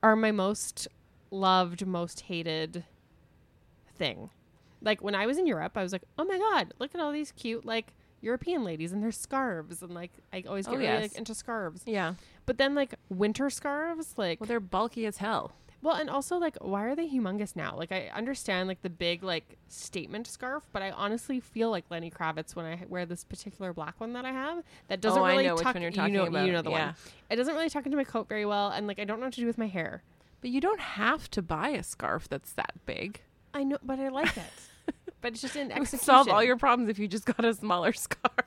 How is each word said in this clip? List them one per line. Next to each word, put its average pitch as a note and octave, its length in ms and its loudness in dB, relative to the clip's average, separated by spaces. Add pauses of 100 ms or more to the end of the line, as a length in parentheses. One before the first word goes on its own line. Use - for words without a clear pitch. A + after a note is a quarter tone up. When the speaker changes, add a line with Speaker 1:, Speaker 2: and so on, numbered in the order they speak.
Speaker 1:
are A3 120 10
my A3 180 4
most G3+ 560 -2 (420)
loved, F#3 560 4
most F3 360 -4
hated E3 640 -4 (1120)
thing. G#2 320 -4 (560)
Like, G#3+ 160 2
when G3+ 140 -2
I G3 120 2
was C#4 120 0
in F#4 80 2
Europe, E3+ 300 0
I G3+ 80 0
was F3+ 80 -4
like, F#3 100 -6 (160)
"Oh D4+ 60 0
my F#4+ 120 0
God, F#4+ 440 2
look D4 120 -6
at F4 80 -6
all D4 120 -2
these D4 180 -6
cute, A3+ 340 -6
like, A3+ 300 -4 (260)
European C4 440 -2
ladies E3 280 -4
and G3+ 80 -2
their A3 120 -2
scarves." F3+ 680 -4
And, F3 140 -12
like, F3 160 -12 (220)
I F#3 160 -8
always G3 180 -4
get A#3 80 -6
Speaker 2:
Oh, C4 40 -2
Speaker 1:
really, C4 140 0
Speaker 2:
yes. A3 100 2
Speaker 1:
like, G#3+ 120 -6
into A3+ 220 -8
scarves. F#3 500 -6
Speaker 2:
Yeah. F#3 280 -2 (320)
Speaker 1:
But B3 120 0
then, C#4 160 4
like, C#4+ 220 0 (120)
winter G#3 400 2
scarves, D#4 720 -4
like F3 220 -2
Speaker 2:
Well, G#3+ 80 -8
they're A#3 100 0
bulky A3 480 -2
as G#3 120 -6
hell. G#3 340 -2 (300)
Speaker 1:
Well, D#4 120 2
and D4+ 160 -2
also, C#4 260 -2
like, E4+ 240 0
why G3 240 -2
are C4 120 -2
they E4 120 -2
humongous G#3 460 -2
now? - 220 -6
Like, E3 160 -6
I F3 200 -6
understand, G#3+ 540 -2
like, F#3+ 160 -6
the F#3 80 -4
big, E3+ 320 -2
like, E3+ 340 -4 (120)
statement G3+ 580 -8
scarf, C4+ 460 -8
but G3 100 -4
I G3 80 -4
honestly A#3 480 -2
feel A3+ 320 -2
like F#3+ 180 -2
Lenny E3+ 220 -6
Kravitz D#3+ 460 -4
when F3 100 -6
I E3+ 220 -8
wear F3+ 180 -4
this E3+ 160 -8
particular F#3+ 500 -10
black E3+ 280 -8
one A3+ 140 -6
that B3 100 -6
I C4 80 -6
have. D4 320 -4 (240)
That F#3+ 120 -2
doesn't F#3+ 220 6
Speaker 2:
Oh, - 20 6
I F#3 80 8
Speaker 1:
really F#3 140 8
Speaker 2:
know F3 80 4
which E3 80 2
Speaker 1:
tuck, B3+ 140 4
Speaker 2:
one F3 60 -4
you're E3+ 100 -2
Speaker 1:
you F3 40 -4
Speaker 2:
talking G3+ 180 4
Speaker 1:
know, G3 120 4
Speaker 2:
about. E3+ 200 4
Speaker 1:
you F3+ 60 4
know E3+ 100 2
the D#3+ 80 -2
Speaker 2:
Yeah. D#3+ 160 2
Speaker 1:
one. D#3 80 -4 (360)
It G#3+ 60 0
doesn't C4 180 2
really D#4+ 160 0
tuck C#4+ 160 -4
into C#4+ 100 0
my C#4 80 4
coat A3+ 240 -4
very G#3+ 180 -2
well, G3+ 240 2
and, G#3 180 -2
like, G3 100 -6
I G#3 60 -4
don't G#3+ 160 -4
know B3+ 60 -4
what B3 80 -6
to B3 60 -6
do A#3+ 60 0
with A#3 120 0
my A3 100 0
hair. F3+ 340 -4 (380)
Speaker 2:
But B3 100 -6
you C4 100 2
don't G4 200 2
have A#3 500 0
to G3+ 120 -2
buy E3 260 -2
a C4 160 -2
scarf - 440 -4
that's - 260 -8
that - 200 -4 (120)
big. - 340 -8 (340)
Speaker 1:
I C#4+ 80 -2
know, C#4 220 0
but C4 160 -4
I C4+ 80 -2
like C#4+ 280 0
it. F#3 120 -8
Speaker 2:
<laughs> - 40 -18 (680)
Speaker 1:
But A#3+ 140 -4
it's A#3 80 -10
just C4 120 -6
an C#4+ 160 -4
Speaker 2:
It - 40 -4
would C#4 80 0
Speaker 1:
execution. - 220 -2
Speaker 2:
solve C4 240 12
all G#3+ 140 8
your B3 140 6
problems A#3+ 340 4
if G3 80 -2
you G#3 80 0
just G#3 200 -4
got A#3 180 2
a A#3 100 4
smaller F#3 380 2
<laughs> - 0 -
scarf. - 400 -2 (140)